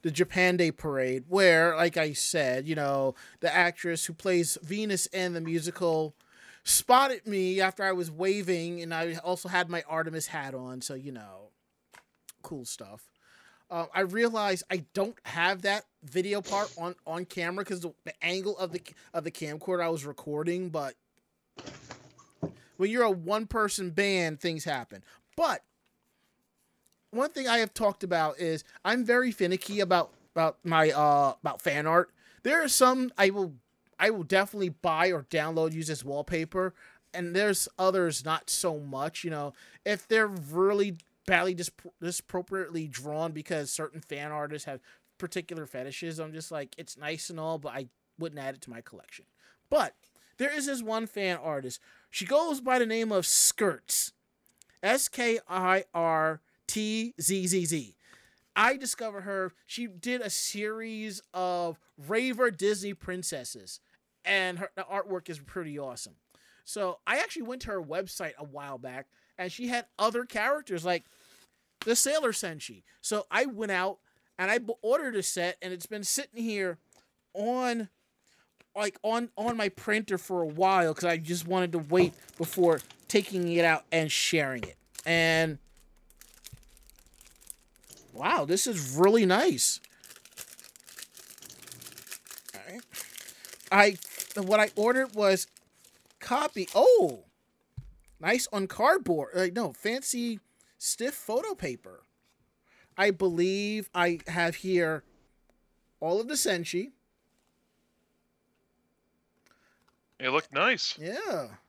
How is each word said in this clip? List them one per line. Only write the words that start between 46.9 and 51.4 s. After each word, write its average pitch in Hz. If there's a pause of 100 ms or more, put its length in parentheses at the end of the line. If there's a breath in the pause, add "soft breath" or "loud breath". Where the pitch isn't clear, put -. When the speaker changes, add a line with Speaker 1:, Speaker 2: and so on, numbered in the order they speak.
Speaker 1:
nice 151
and 165
all, 160
but 143
I 135 (320)
wouldn't 156
add 135
it 131
to -
my 117
collection." - (440 soft breath)
But 247 (420 soft breath)
there 285
is 285
this 277
one 220
fan 190
artist. 135 (300 soft breath)